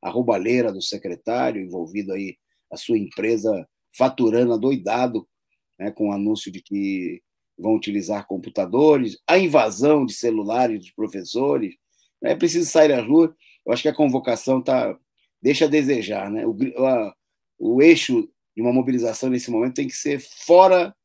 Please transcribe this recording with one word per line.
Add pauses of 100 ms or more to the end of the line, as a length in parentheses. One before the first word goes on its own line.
A
roubalheira
do
secretário,
envolvido
aí (360)
a
sua
empresa (240)
faturando
adoidado, (500)
né,
com
o
anúncio
de
que (360)
vão
utilizar
computadores,
a
invasão
de
celulares
dos
professores, (460)
né?
É
preciso
sair
às
ruas. (340)
Eu
acho
que
a
convocação
tá, (460)
deixa
a
desejar,
né?
O, (300)
a, (420)
o
eixo (260)
de
uma
mobilização
nesse
momento
tem
que
ser
fora (100)